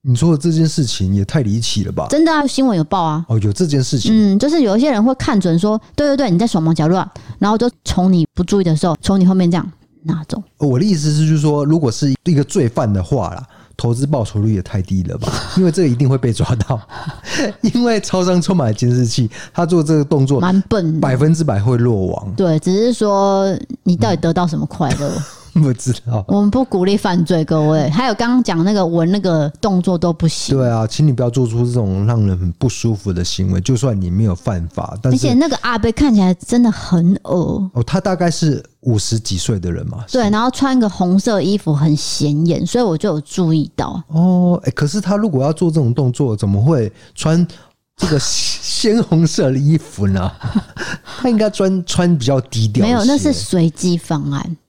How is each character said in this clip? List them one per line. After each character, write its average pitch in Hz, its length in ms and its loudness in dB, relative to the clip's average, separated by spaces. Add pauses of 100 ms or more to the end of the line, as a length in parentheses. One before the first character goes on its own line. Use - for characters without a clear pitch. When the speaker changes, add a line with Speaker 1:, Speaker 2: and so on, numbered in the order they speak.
Speaker 1:
你 127 160 0
说 165 160 2
的 147 60 2
这 165 120 0
件 160 160 2
事 147 180 0
情 98 300 -2
也 101 100 2
太 - 180 -2
离 110 180 0
奇 107 240 -2
了 - 80 -6
吧？ - 160 -4
Speaker 2:
真 302 160 2
的 320 80 2
啊， 294 140 0
新 269 200 0
闻 220 100 2
有 160 80 2
报 185 180 -2
啊。 160 260 -2
Speaker 1:
哦， 113 120 2
有 101 120 0
这 185 140 0
件 143 160 0
事 131 160 -2
情。 - 140 0
Speaker 2:
嗯， 208 260 4
就 247 100 2
是 311 140 2
有 202 140 2
一 233 40 2
些 294 100 2
人 208 120 2
会 262 120 2
看 254 240 0
准 170 200 2
说 214 220 0 (140)
，“对， 294 140 0
对， 277 80 2
对， 254 140 0
你 170 80 2
在 226 80 2
手 196 140 0
忙 160 140 2
脚 156 140 0
乱”， 180 200 0 (300)
然 202 120 0
后 220 80 0
就 240 120 0 (140)
从 185 280 0
你 165 220 2
不 180 80 -2
注 196 180 0
意 185 40 0
的 165 100 2
时 156 120 0
候， 156 140 0
从 196 200 0
你 180 60 4
后 185 80 4
面 180 160 2
这 175 60 0
样 - 140 -4 (320)
拿 160 220 -4
走。 - 180 -10 (160)
Speaker 1:
我 135 200 0
的 170 60 2
意 208 100 2
思 151 160 0
是， 156 160 2
就 156 80 2
是 156 40 2
说， 147 260 0
如 160 140 2
果 139 120 0
是 139 240 -2 (100)
一 180 100 2
个 139 80 2
罪 135 260 0
犯 113 240 -2
的 92 100 0
话 90 280 -2
啦， 92 160 -14 (300)
投 120 180 -2
资 135 120 -2
报 143 180 0
酬 104 160 -4
率 107 140 2
也 92 80 -2
太 95 200 -4
低 95 220 -2
了 90 120 -6
吧？ - 160 -6 (120)
<laughs> - 120 -6
因 185 80 4
为 175 60 4
这 180 120 -2
个 156 60 2
一 120 60 2
定 131 140 0
会 135 100 2
被 120 140 0
抓 - 240 -2
到， 113 240 -4 (440)
<laughs> - 380 -6
因 240 200 0
为 233 180 2
超 185 240 -2
商 180 180 2
充 190 140 0
满 143 100 0
了 110 80 0
监 123 160 0
视 123 160 2
器， 110 240 0 (240)
他 175 100 0
做 165 180 2
这 156 120 0
个 151 100 2
动 143 220 2
作 135 140 2
Speaker 2:
蛮 185 220 2
笨 170 320 0
的。 151 60 -2
Speaker 1:
百 135 160 0
分 151 160 4
之 160 120 0
百 104 160 0
会 123 180 2
落 113 300 2
网。 98 260 -6
Speaker 2:
对， 160 240 2
只 180 160 -2
是 233 180 2
说 196 640 0 (280)
你 175 120 2
到 220 140 0
底 175 60 0
得 165 160 0
到 175 140 0
什 156 120 -4
么 147 80 -4
快 139 240 -4 (100)
乐？ 143 80 -4
Speaker 1:
嗯。 - 160 -4
<laughs> - 80 -16 (220)
不 147 180 4
知 117 220 -2 (100)
道。 110 220 -2
Speaker 2:
我 202 140 0
们 208 100 2
不 247 140 0
鼓 190 200 0
励 202 120 2
犯 180 280 0
罪， 160 200 0
各 151 240 2
位。 156 200 2
还 226 200 0
有 220 60 0
刚 240 160 -2
刚 247 120 4
讲 170 220 0
那 202 80 2
个 202 120 2
闻 165 280 2
那 202 80 0
个 165 280 0 (120)
动 190 200 2
作 180 160 0
都 170 160 0
不 165 140 -2
行。 - 300 -2
Speaker 1:
对 127 120 2
啊， 113 160 0
请 151 220 0
你 143 60 4
不 123 100 0
要 120 80 2
做 127 160 0
出 117 180 0
这 120 80 -2
种 101 320 0
让 113 220 2
人 95 100 2
很 90 180 -2
不 131 140 -2
舒 - 240 -2
服 98 200 -4
的 87 120 -2
行 95 280 -2
为， 92 80 0
就 127 160 0
算 110 240 -2
你 90 100 -4
没 101 140 0
有 95 100 0
犯 87 320 -4
法， - 340 -10
但 127 120 2
是 262 40 4
Speaker 2:
而 - 0 -
且 - 180 2
那 302 140 4
个 - 100 -2
阿 233 200 -4
伯 226 140 0
看 285 200 2
起 208 80 4
来 185 140 4
真 - 260 0
的 240 120 4
很 175 500 2
恶。 180 500 -2
Speaker 1:
哦， 123 140 -2
他 190 140 -2
大 185 160 -2
概 175 120 0
是 156 320 0 (200)
五 117 180 0
十 110 180 -2
几 98 220 -4
岁 101 220 -2
的 87 100 -4
人 80 180 -6
嘛。 110 220 -10
Speaker 2:
对， 240 180 0
然 214 140 0
后 247 80 0
穿 262 300 -2
个 220 100 2
红 180 260 0
色 196 240 0
衣 196 160 0
服 165 160 -2
很 147 240 2
显 147 480 -2
眼， 170 220 0
所 240 140 -2
以 - 20 2
我 170 160 0
就 208 120 -2
有 151 100 -2
注 160 340 -2
意 156 220 -2
到。 - 320 -6
Speaker 1:
哦， 180 560 2
哎， - 80 -2
可 147 160 -2
是 190 120 -2
他 190 160 -2
如 208 140 0
果 131 140 0
要 151 80 0
做 165 180 0
这 156 100 0
种 120 140 2
动 131 160 0
作， 120 260 -2
怎 101 120 -2
么 98 120 2
会 123 320 2 (220)
穿 165 320 2 (500)
这 185 120 -2
个 151 100 0
鲜 - 840 -2
红 165 240 2
色 156 280 0
的 135 40 0
衣 147 220 2
服 101 300 -4
呢？ 95 200 0 (420)
<laughs> - 520 -12
他 254 80 0
应 226 60 2
该 214 120 2
穿， 190 380 -2
穿 175 320 2
比 117 80 -4
较 135 140 2
低 113 260 -2
调 113 180 2
一 220 40 0
些。 240 40 2
Speaker 2:
没 247 60 2
有， 202 60 0
那 277 120 4
是 285 160 0
随 170 380 0
机 175 260 -2
方 160 240 -4 (120)
案。 151 240 -6 (120)